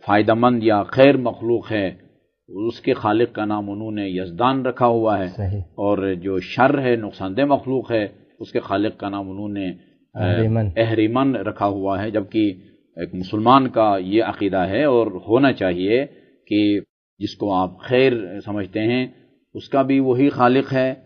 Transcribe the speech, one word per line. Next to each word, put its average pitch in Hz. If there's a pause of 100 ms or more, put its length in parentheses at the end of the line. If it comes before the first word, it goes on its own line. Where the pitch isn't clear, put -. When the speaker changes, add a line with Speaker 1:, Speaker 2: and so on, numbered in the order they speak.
Speaker 1:
فائدہ 107
مند 117
یا 107
خیر 135
مخلوق 113
ہے، 101 (760)
اس 117
کے 135
خالق 117
کا 107
نام 104
انہوں 107
نے 104
یزدان 95
رکھا 123
ہوا 110
ہے۔ 92
Speaker 2:
صحیح۔ 98
Speaker 1:
اور 98
جو 92
شر 135
ہے، 123
نقصان 98
دہ 139
مخلوق 131
ہے، 107 (320)
اس -
کے 123
خالق 104
کا 101
نام 98
انہوں 104
نے، 98 (420)
آ، 107
Speaker 2:
اہریمن۔ 110
Speaker 1:
اہریمن 113
رکھا 101
ہوا 98
ہے، 110
جبکہ 104 (420)
ایک 85
مسلمان 117
کا 110
یہ 98
عقیدہ 98
ہے 95
اور 120
ہونا 110
چاہیے 95 (420)
کہ 104 (400)
جس 101
کو 101
آپ 90
خیر 131 (340)
سمجھتے 101
ہیں، 123 (460)
اس -
کا 135
بھی 135
وہی 131
خالق 135
ہے، 131 (140)